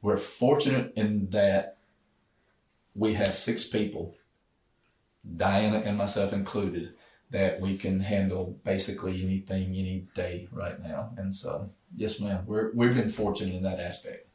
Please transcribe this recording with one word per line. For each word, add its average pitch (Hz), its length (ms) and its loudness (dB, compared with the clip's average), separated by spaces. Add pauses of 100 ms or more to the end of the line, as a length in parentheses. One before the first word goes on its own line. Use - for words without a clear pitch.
we're 104 160 2
fortunate 131 760 2
in 104 360 0
that 98 460 4 (1160)
we 107 200 2
have 98 200 2
six - 300 2
people, 101 520 -4 (1200)
Diana 104 500 2
and 104 120 0
myself 101 360 2
included, 98 600 -2 (380)
that 98 300 2
we 95 160 0
can 95 240 0
handle 95 640 0
basically 95 600 -2
anything, 95 460 -2
any 92 440 -4
day 87 380 -4
right - 300 -8
now. - 360 -8
And 98 160 -4
so, - 360 -4 (260)
yes, 107 240 -4
ma'am, 98 260 -2
we're, 110 280 0
we've 120 220 6
been 107 120 2
fortunate 101 480 -2
in 92 80 -4
that 92 160 -2
aspect. - 560 -8